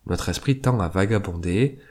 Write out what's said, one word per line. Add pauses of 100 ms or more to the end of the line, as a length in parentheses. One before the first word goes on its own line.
notre
esprit
tend
à
vagabonder (120)